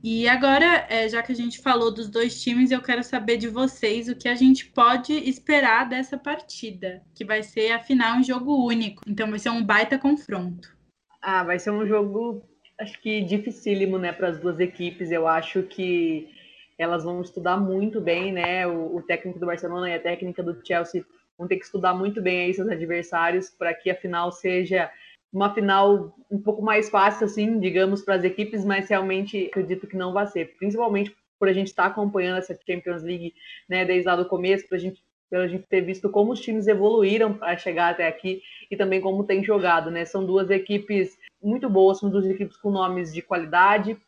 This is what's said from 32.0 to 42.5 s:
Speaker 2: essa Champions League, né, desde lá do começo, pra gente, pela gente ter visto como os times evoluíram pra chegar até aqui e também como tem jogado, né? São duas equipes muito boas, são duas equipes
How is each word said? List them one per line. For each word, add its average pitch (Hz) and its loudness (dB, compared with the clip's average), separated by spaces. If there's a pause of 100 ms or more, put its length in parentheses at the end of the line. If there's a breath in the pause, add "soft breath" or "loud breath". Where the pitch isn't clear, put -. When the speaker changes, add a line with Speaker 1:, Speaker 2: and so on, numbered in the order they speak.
Speaker 2:
essa 185 -8
Champions 175 -6
League, 170 -8 (340 loud breath)
né, 185 -2
desde 180 2
lá 180 4
do 180 -2
começo, 190 0
pra 185 -2
gente, 185 -8 (260)
pela 180 0
gente 190 -8
ter 185 2
visto 185 -4
como 208 2
os 226 -6
times 214 -2
evoluíram 214 4
pra 175 -4
chegar 170 0
até 175 0
aqui 185 -4 (300 loud breath)
e 196 -8
também 190 2
como 196 0
tem 196 2
jogado, 180 2
né? 170 -4
São 190 -4
duas 185 2
equipes 202 0 (260 loud breath)
muito 247 -2
boas, 190 6
são 202 0
duas 190 0
equipes 190 -4